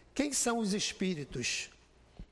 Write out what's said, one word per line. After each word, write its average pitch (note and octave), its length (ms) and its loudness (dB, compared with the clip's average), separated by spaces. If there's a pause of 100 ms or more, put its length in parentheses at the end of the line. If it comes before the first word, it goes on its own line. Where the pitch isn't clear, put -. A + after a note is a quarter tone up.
(140)
"Quem C#4+ 200 2
são A#3 240 2
os G#3 160 2
espíritos?" E3 960 -2 (640)